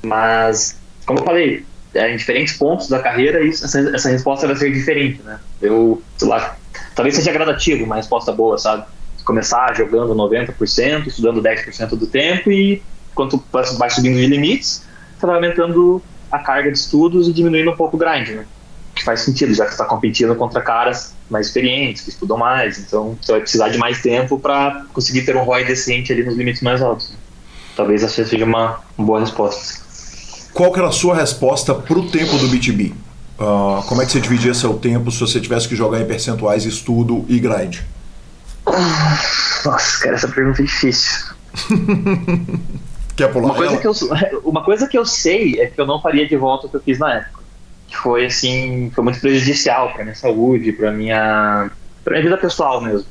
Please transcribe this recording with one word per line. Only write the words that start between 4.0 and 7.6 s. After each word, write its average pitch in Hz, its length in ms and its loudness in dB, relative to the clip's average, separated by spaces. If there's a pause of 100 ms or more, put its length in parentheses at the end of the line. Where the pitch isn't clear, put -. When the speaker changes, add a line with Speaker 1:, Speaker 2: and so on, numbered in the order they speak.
Speaker 1:
resposta 135 380 0
vai 139 100 2
ser 139 160 2
diferente, 135 520 0
né? 107 140 -14 (220)
Eu, 113 400 4 (160)
sei 110 120 0
lá, - 280 0 (380)
talvez 139 220 2
seja 160 160 2
gradativo 151 520 0